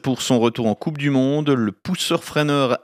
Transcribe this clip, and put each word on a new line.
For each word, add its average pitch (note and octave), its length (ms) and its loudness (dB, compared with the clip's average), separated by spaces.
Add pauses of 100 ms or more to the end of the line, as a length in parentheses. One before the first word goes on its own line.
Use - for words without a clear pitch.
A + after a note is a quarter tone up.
pour C3 180 -2
son B2+ 180 2
retour A#2 280 2
en G#2 80 2
Coupe D#3 240 -6
du C#3+ 100 -2
Monde. C#3 400 0
Le A#2 240 2
pousseur - 500 -4
freineur C#3+ 600 0